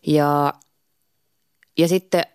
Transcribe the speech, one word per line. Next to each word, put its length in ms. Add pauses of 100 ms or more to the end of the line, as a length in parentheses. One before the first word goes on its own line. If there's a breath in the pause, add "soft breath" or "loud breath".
Ja, 460 (1200)
ja 100
sitten 360 (100)